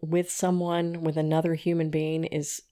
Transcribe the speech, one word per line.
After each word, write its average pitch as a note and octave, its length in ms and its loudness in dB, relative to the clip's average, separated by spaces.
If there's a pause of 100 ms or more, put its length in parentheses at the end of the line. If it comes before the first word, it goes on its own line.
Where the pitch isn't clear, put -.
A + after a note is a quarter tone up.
with F3 300 0
someone, E3+ 720 0
with D#3 120 0
another D#3+ 380 2
human E3 380 0
being, D#3 320 0
is - 480 -6